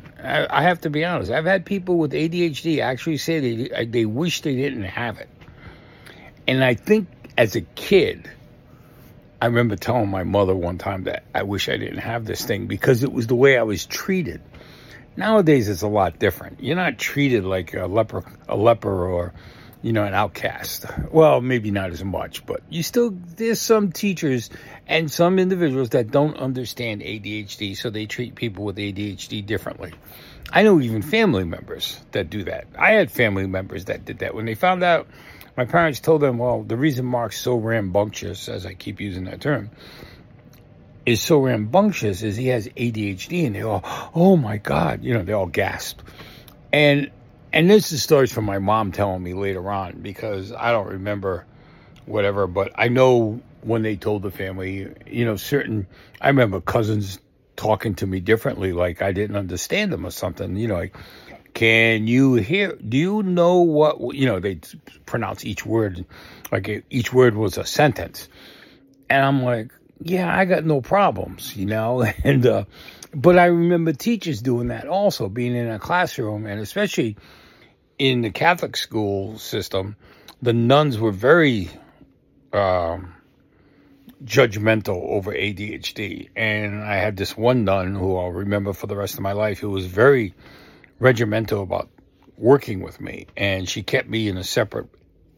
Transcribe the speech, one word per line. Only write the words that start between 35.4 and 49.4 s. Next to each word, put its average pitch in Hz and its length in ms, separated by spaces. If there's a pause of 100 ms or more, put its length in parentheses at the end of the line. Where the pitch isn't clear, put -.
my 127 60
parents 123 380
told 156 200
them, 131 160
"Well, 117 260
the 110 120
reason 127 300
Mark's 120 340
so 127 160
rambunctious," 104 920
as 95 160
I 95 80
keep 104 260
using 92 240
that 92 160
term, 123 320 (1300)
is 117 160
so 156 180
rambunctious 120 840
is 104 120
he 127 120
has 120 280
A 120 160
D 107 180
H 95 180
D, 170 180
and 107 100
they 98 80
all, 104 200 (300)
"Oh 185 220
my 117 220
God," 117 460
you - 100
know, 95 100
they 98 100
all 98 140
gasped. - 560 (680)
And, 143 380 (420)
and 165 180
this 208 220
is 139 120
stories 135 280
from 110 140
my 98 140
mom 104 320
telling 95 320
me 90 100
later 95 380